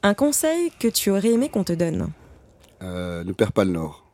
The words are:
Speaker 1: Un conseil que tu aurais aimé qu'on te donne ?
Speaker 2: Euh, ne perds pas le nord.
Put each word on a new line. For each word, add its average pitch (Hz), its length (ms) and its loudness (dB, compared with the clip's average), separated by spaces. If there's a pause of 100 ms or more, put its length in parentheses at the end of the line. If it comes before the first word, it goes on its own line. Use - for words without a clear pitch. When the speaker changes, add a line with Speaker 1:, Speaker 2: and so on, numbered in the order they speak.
Speaker 1:
Un 202 120 4
conseil 311 640 0
que 233 80 0
tu 214 240 0
aurais 196 200 2
aimé 240 180 2
qu'on 208 140 -2
te 170 100 -2
donne ? 165 360 -2 (720)
Speaker 2:
Euh, 90 420 -6
ne 90 80 -6
perds 101 220 2
pas 104 100 4
le 95 80 2
nord. 80 420 -6